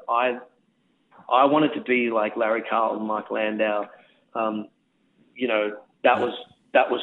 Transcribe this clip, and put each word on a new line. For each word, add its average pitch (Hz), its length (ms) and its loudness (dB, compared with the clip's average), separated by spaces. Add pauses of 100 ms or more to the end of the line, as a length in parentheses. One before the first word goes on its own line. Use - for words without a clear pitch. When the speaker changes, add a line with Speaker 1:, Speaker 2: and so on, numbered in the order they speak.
Speaker 1:
I, 123 300 0 (920)
I 131 160 6
wanted 151 300 4
to 123 60 -6
be 123 280 0
like 107 260 0
Larry 113 280 0
Carlton, 110 440 -2
Mike 107 240 -6
Landau. 107 540 -2 (480)
Um, 110 340 -4 (680)
you 123 120 -2
know, 107 300 -2 (260)
that 123 140 4
Speaker 2:
Yeah. 120 80 -2
Speaker 1:
was, 113 80 -4 (400)
that 127 180 4
was 120 120 -2